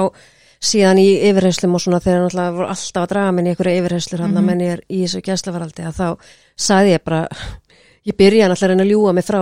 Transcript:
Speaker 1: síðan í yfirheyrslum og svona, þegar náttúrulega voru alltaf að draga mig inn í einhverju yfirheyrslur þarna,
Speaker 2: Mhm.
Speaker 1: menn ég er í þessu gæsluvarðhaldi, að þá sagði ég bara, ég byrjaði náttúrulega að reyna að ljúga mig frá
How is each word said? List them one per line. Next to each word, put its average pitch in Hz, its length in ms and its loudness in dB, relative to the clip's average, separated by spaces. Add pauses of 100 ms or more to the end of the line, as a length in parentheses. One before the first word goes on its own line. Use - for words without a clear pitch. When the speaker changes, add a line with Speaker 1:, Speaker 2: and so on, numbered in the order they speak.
(640)
Speaker 1:
síðan 190 380 4
í 196 80 6 (180)
yfirheyrslum 185 480 2
og 175 80 -2
svona, 175 180 0
þegar 180 280 0
náttúrulega 180 280 -4
voru 180 120 -4
alltaf - 340 -6
að 175 60 -4
draga 196 240 -2
mig 180 100 0
inn 180 80 0
í 175 60 -4
einhverju 180 260 0
yfirheyrslur 175 400 -6
þarna, 202 180 0
Speaker 2:
Mhm. 202 60 2
Speaker 1:
menn 180 140 0
ég 175 120 -2
er 170 160 -8
í 190 140 -4
þessu 180 220 -6
gæsluvarðhaldi, 170 640 -8
að 160 80 -10
þá 170 220 -4 (380)
sagði 196 360 2
ég 160 120 0
bara, 160 240 -4 (800)
ég 208 100 -4
byrjaði 202 320 6
náttúrulega 180 160 0
að 190 40 4
reyna 185 160 2
að 202 80 2
ljúga 208 220 2
mig 175 100 0
frá 202 180 -2